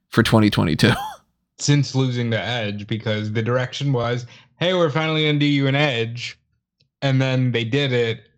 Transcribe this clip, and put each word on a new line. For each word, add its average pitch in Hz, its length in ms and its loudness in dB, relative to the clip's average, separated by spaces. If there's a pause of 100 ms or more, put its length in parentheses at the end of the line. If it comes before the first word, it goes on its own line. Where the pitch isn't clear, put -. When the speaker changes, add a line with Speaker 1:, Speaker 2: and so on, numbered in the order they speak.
Speaker 1:
for 117 160 4
twenty 107 260 6
twenty-two. 101 400 2 (340)
<laughs> - 360 -20
Speaker 2:
Since 143 340 0
losing 123 380 -2
to 110 60 -2
Edge, 104 500 -6
because 107 440 -4
the 113 100 -2
direction 127 500 -2
was, 120 340 -2 (320)
"Hey, 180 160 0
we're 170 160 2
finally 156 340 0
gonna 151 140 2
do 147 80 2
you 139 220 2
an 135 80 2
Edge," 120 600 -2 (640)
and 131 220 2
then 127 300 0
they 117 100 0
did 131 300 0
it, 117 460 -2